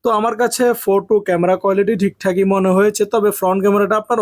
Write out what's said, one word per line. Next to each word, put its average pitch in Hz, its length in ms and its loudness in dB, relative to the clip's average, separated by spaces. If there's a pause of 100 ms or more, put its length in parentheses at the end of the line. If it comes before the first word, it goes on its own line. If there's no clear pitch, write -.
তো 247 60 -2 (100)
আমার 226 240 -2
কাছে 240 220 -2 (200)
ফটো 196 320 0 (120)
ক্যামেরা 175 340 2
কোয়ালিটি 196 400 0
ঠিকঠাকই 190 420 -2 (100)
মনে 190 220 2
হয়েছে, 208 260 2 (120)
তবে 208 240 2
ফ্রন্ট 190 260 0
ক্যামেরাটা 202 380 0
আপনার 233 200 -4